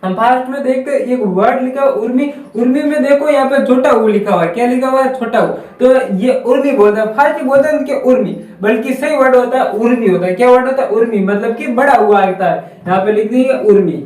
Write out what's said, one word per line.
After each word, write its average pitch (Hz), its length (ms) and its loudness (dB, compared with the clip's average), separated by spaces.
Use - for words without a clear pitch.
हम 185 100 -2
फास्ट 254 360 0
में 269 140 -8
देखते 262 280 -2
हैं, 269 80 0
एक 247 280 -2
वर्ड 220 360 0
लिखा 254 180 -4
हुआ 277 100 2
है - 60 -2
उर्मी। 254 360 -2
उर्मी 254 280 0
में 294 200 -2
देखो, 285 260 0
यहाँ 277 160 2
पे 262 200 0
छोटा 254 260 2
ऊ 220 160 2
लिखा 202 260 0
हुआ 170 100 0
है। 165 40 0
क्या 226 180 -2
लिखा 254 220 0
हुआ 262 140 0
है? 254 180 0
छोटा 220 220 -2
ऊ। 175 60 0
तो 254 120 4
ये 254 300 0
उर्मी 269 260 2
बोलते 208 300 2
हैं, 214 60 0
फास्ट 294 360 0
बोलते 277 260 2
हैं 294 160 0
कि 277 80 -6
उर्मी, 214 300 2
बल्कि 247 320 -2
सही 294 220 -2
वर्ड 262 200 2
होता 247 220 2
है 247 140 0
ऊर्मी 226 360 0
होता 175 180 0
है। 185 80 -2
क्या 240 160 0
वर्ड 254 160 4
होता - 180 -2
है? - 60 -2
उर्मी, 220 300 0
मतलब 208 360 -2
कि 294 120 -10
बड़ा 254 280 0
हुआ 208 260 4
आता 185 300 -2
है। - 360 -8
यहाँ 190 180 0
पे 214 60 -2
लिख 214 200 0
दीजिए 254 320 0
उर्मी 196 420 2